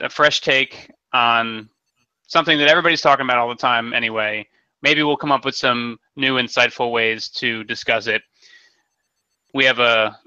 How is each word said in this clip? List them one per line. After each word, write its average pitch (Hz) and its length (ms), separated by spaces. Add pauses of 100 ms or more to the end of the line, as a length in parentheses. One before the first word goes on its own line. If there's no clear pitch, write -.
a 135 100
fresh - 320
take - 480 (240)
on 117 560 (580)
something 160 300
that 147 100
everybody's 165 320
talking 139 240
about 123 140
all 120 100
the 120 60
time 120 400
anyway. 110 520 (360)
Maybe 147 200
we'll 147 140
come 147 160
up 131 140
with 135 100
some 120 420 (180)
new, 135 200
insightful 123 560
ways 113 380
to 113 340
discuss 113 440
it. 110 140 (1300)
We 135 100
have 127 140
a, 113 480